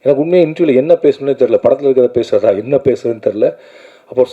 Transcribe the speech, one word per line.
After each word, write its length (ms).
எனக்கு 200
உண்மையா 220
இன்டர்வியூல 300
என்ன 180
பேசணும்னே 420
தெரியல. 280
படத்துல 260
இருக்கிறத 320
பேசுறதா, 360
என்ன 180
பேசுறதுன்னு 520
தெரியல. 280
அப்போ 240